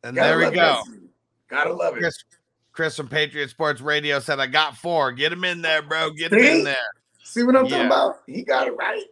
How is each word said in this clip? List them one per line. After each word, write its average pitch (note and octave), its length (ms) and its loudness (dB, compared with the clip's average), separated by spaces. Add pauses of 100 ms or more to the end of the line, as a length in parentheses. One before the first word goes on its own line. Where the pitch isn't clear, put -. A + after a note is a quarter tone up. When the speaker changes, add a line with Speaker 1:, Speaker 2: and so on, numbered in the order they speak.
Speaker 1:
And B2 120 -8
Speaker 2:
Gotta - 120 4
Speaker 1:
there E3 100 4
we E3 60 4
Speaker 2:
love D#3+ 100 0
Speaker 1:
go. F3 60 2
Speaker 2:
that C3+ 260 4
scene. G#2+ 220 -20 (400)
Gotta D#3 240 -2
love E3+ 240 -2
it. A#2 40 -6
Speaker 1:
Chris, E3 240 -4 (480)
Chris D#3+ 240 -4
from C#3 120 -10
Patriot D3 420 -2
Sports D3 300 -2
Radio D3 400 -2
said, C#3 200 -4
"I C3 60 0
got C#3+ 300 0
four. D#3 360 0
Get D3 200 0
'em F3+ 120 -6
in F3 180 -4
there, D#3+ 200 0
bro. D#3 280 -2
Get D#3+ 220 -4
'em G#3 60 6
in B3+ 60 6 (140)
Speaker 2:
See? - 60 0
Speaker 1:
there." C#3 120 -2 (480)
Speaker 2:
See - 200 -4
what B3+ 120 4
I'm C4 80 6
talking C4 140 -2
Speaker 1:
Yeah. A#3 80 2
Speaker 2:
about? A2 300 2 (100)
He - 160 -10
got C3 240 0
it - 100 -4
right. - 360 -6